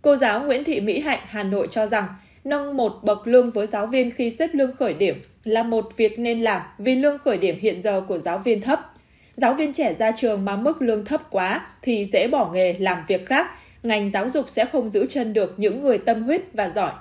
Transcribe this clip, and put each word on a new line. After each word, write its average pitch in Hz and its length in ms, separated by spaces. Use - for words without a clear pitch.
Cô 285 100
giáo 240 240
Nguyễn 285 240
Thị 285 160
Mỹ 208 200
Hạnh, 294 260
Hà 208 160
Nội 196 280
cho 220 160
rằng, 208 220
nâng 285 320
một 220 260
bậc 208 240
lương 240 240
với 214 160
giáo 208 200
viên 247 240
khi 240 200
xếp 320 220
lương 262 240
khởi 214 180
điểm 170 280
là 226 180
một 226 340
việc 220 220
nên 233 220
làm 208 220
vì 233 160
lương 285 240
khởi 233 200
điểm 175 220
hiện 185 220
giờ 196 180
của 190 180
giáo 170 200
viên 208 220
thấp. 254 320
Giáo 247 180
viên 294 180
trẻ 262 260
ra 220 180
trường 214 280
mà 202 120
mức 285 260
lương 220 220
thấp 302 260
quá 190 360
thì 214 300
dễ 233 160
bỏ 247 240
nghề 180 200
làm 180 260
việc 185 180
khác, 311 240
ngành 214 280
giáo 202 200
dục 277 180
sẽ - 160
không 254 240
giữ 208 180
chân 240 260
được 202 240
những 208 240
người 262 180
tâm 220 240
huyết 302 200
và 202 180
giỏi. 190 300